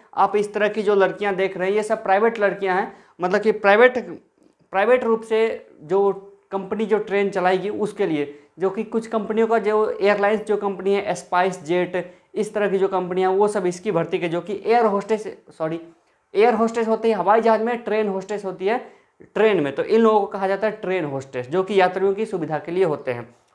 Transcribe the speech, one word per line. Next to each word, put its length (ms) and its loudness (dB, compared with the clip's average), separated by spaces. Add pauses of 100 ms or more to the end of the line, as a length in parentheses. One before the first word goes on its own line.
(160)
आप 200 2
इस 180 -2
तरह 140 0
की 160 -4
जो 120 2
लड़कियां 400 2
देख 220 -2
रहे 120 -2
हैं 60 0
ये 80 0
सब 200 -4
प्राइवेट 360 2
लड़कियां 360 0
हैं, 160 -2 (300)
मतलब 200 0
कि 120 2
प्राइवेट, 440 4 (760)
प्राइवेट 300 2
रूप 180 0
से 480 -2 (140)
जो 280 2 (400)
कंपनी 340 -4
जो 140 0
ट्रेन 300 -2
चलाएगी 400 0
उसके 360 -4
लिए, 300 -2 (240)
जो 100 0
कि 160 -6
कुछ 220 -4
कंपनियों 400 0
का 120 2
जो 320 0
एयरलाइंस 500 2
जो 160 -2
कंपनी 360 -2
है, 220 -2
स्पाइस 480 -2
जेट, 500 -2 (220)
इस 180 -4
तरह 160 0
की 80 0
जो 120 2
कंपनियां, 440 0
वो 140 4
सब 180 -2
इसकी 260 -4
भर्ती 280 0
के, 100 -4
जो 120 -4
कि 240 -8
एयर 220 4
होस्टेस, 400 -2 (220)
सॉरी, 300 -6 (540)
एयर 220 4
होस्टेस 320 0
होते 220 0
हैं 60 2
हवाई 260 2
जहाज़ 220 4
में, 160 -2
ट्रेन 300 -2
होस्टेस 360 -6
होती 220 -4
है 120 0 (560)
ट्रेन 280 4
में, 120 -4
तो 80 0
इन 180 4
लोगों 180 6
को 80 -2
कहा 200 -4
जाता 200 0
है 100 -4
ट्रेन 280 -2
होस्टेस, 440 -8
जो 140 0
कि 180 0
यात्रियों 320 2
की 140 -4
सुविधा 320 -4
के 120 -12
लिए 140 2
होते 260 -2
हैं। 180 -8 (260)